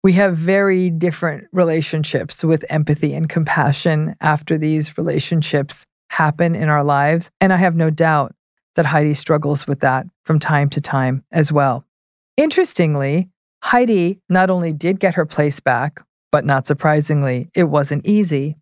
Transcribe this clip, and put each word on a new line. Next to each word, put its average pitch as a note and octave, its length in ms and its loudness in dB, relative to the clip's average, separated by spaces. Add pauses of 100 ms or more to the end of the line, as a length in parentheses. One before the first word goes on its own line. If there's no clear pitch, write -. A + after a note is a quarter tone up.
We F#3+ 100 4
have F#3 240 4
very F#3 540 2
different E3 600 -4
relationships D#3+ 920 -2
with D#3+ 260 2
empathy D3+ 460 0
and E3 120 -2
compassion D3+ 960 0
after D#3 360 0
these D#3 400 -2
relationships D3+ 880 -4 (220)
happen D#3+ 460 0
in D#3 140 -2
our D3 140 2
lives, D3 480 0 (100)
and F#3+ 100 4
I F#3 60 2
have F3 180 2
no D#3+ 140 2
doubt D#3 460 0 (400)
that E3 100 2
Heidi D3+ 300 2
struggles D3 500 -2
with C#3 140 -4
that C3 260 0 (180)
from D#3 160 0
time C#3+ 300 0
to C#3+ 100 -4
time C3 520 -2
as D#3+ 200 0
well. C#3+ 320 0 (540)
Interestingly, F3 920 0 (340)
Heidi G#3 560 2 (100)
not F#3 200 4
only E3+ 240 0
did E3+ 260 -2
get F3+ 160 0
her D#3+ 100 0
place D3 340 -2
back, C3 420 -2 (300)
but D3+ 140 2
not C#3 200 0
surprisingly, D3 880 0
it F3+ 120 2
wasn't C#3+ 400 -2
easy. D#3 560 0